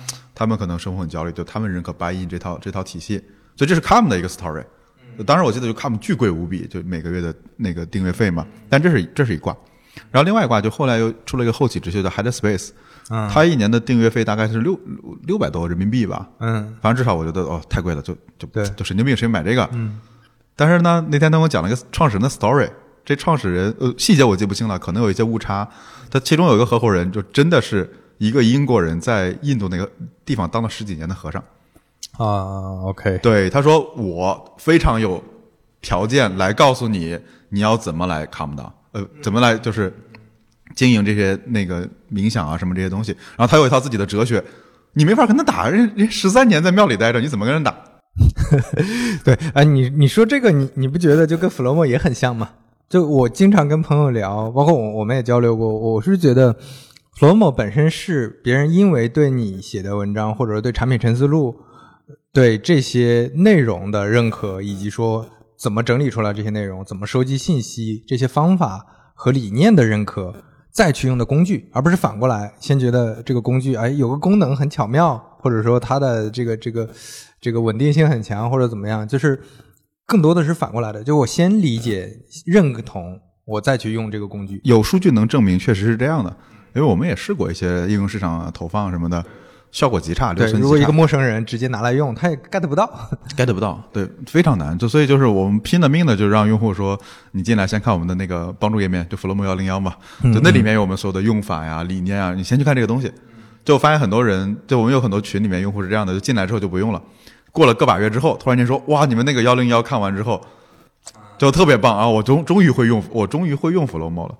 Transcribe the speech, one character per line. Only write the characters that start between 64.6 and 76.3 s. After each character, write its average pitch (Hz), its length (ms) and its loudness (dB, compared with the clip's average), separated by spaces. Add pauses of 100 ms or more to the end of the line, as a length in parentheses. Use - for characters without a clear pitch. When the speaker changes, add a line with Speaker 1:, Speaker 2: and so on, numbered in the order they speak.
Speaker 2:
以 101 160 -8
及 101 100 -8
说 113 400 -4 (300)
怎 120 120 -4
么 110 120 -2
整 120 160 0
理 143 100 0
出 110 140 -4
来 104 100 -2
这 104 100 -8
些 104 60 -6
内 104 160 -4
容， 95 220 -10
怎 98 100 -14
么 104 100 -10
收 127 160 0
集 135 140 -2
信 135 240 -2
息， 110 480 -8
这 131 80 -2
些 127 100 0
方 165 300 2
法 104 300 -4 (280)
和 - 160 -2
理 123 200 -2
念 180 260 4
的 131 80 6
认 107 180 2
可， 95 320 -8 (360)
再 185 200 2
去 - 160 -2
用 127 120 0
的 117 80 -2
工 156 180 2
具， 180 280 -2
而 127 100 0
不 170 80 2
是 185 60 4
反 113 220 -4
过 123 80 0
来 104 340 -4
先 139 200 0
觉 123 100 2
得 117 320 0
这 131 120 -4
个 120 80 0
工 127 180 0
具， 131 140 -2
哎， 117 140 -2
有 139 200 0
个 135 80 -4
功 180 220 2
能 139 180 2
很 143 140 0
巧 120 160 -4
妙， 139 320 2 (220)
或 131 100 0
者 110 120 0
说 120 160 2
它 131 200 -2
的 117 320 -2